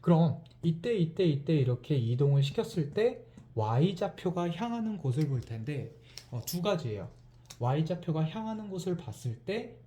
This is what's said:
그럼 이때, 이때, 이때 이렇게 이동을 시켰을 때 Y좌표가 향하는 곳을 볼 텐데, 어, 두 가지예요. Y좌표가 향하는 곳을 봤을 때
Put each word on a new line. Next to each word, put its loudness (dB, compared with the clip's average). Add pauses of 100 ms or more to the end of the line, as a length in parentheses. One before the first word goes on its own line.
그럼 4 (200)
이때, 0
이때, 2
이때 2
이렇게 2
이동을 4
시켰을 -2
때 0 (300)
Y좌표가 0
향하는 -4
곳을 0
볼 0
텐데, -8 (360)
어, -6
두 -4
가지예요. -2 (500)
Y좌표가 0
향하는 -6
곳을 -4
봤을 -6
때 -6